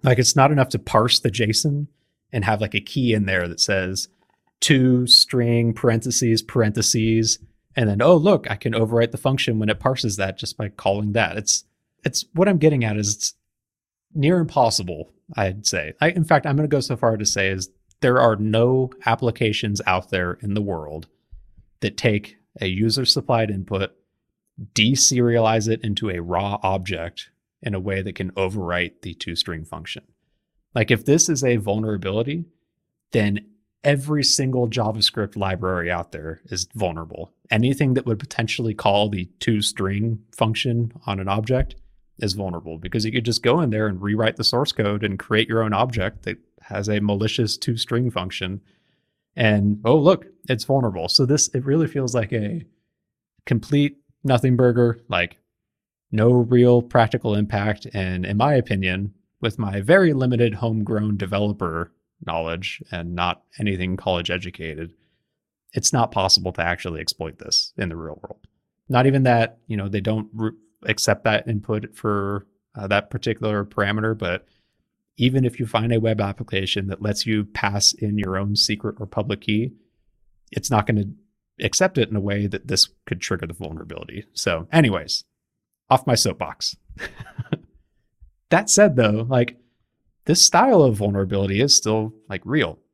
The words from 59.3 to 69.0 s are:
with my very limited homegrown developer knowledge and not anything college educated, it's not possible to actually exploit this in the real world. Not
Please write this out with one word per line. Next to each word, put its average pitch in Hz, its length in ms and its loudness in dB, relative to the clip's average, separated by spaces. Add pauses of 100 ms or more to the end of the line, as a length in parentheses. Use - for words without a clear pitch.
with 113 160 0
my 101 240 -4
very 165 320 6
limited 123 400 2
homegrown 107 640 -2
developer 95 720 -4 (320)
knowledge 85 680 -6
and 87 240 -8
not 87 280 -4 (160)
anything 92 400 -4
college 87 320 -2
educated, 85 640 -8 (800)
it's - 180 -2
not 117 200 0
possible 95 420 0
to 85 80 -4
actually 85 400 -4
exploit 80 360 -8
this - 380 -4
in 92 140 -4
the 82 60 -10
real 80 260 -12
world. - 240 -18 (420)
Not 127 180 4